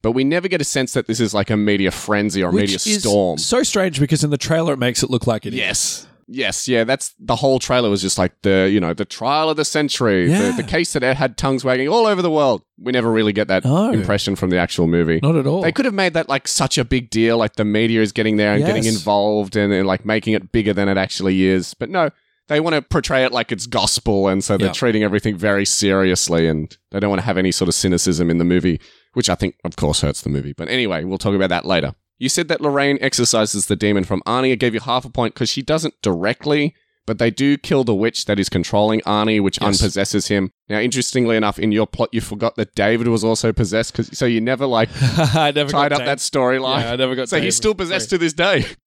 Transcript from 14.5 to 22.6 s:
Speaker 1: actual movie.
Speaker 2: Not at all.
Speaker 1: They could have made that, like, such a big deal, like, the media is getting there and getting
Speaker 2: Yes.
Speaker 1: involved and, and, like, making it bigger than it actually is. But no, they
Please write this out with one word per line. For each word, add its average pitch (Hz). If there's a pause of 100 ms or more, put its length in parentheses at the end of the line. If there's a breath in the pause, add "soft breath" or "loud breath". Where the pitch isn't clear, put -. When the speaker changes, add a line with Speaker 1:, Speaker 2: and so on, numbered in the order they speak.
Speaker 1:
actual 87
movie. 82
Speaker 2:
Not 160
at 139
all. 160
Speaker 1:
They 165
could 277
have 254
made 190
that, 160
like, 139
such -
a 131
big 123
deal, 113
like, 110
the 107
media 113
is 107
getting 110
there 104
and 139
getting -
Speaker 2:
Yes. 113
Speaker 1:
involved 104
and, 101
and, 95
like, 95
making 110
it 95
bigger 107
than 98
it 98
actually 95
is. 92
But -
no, 170 (380)
they 151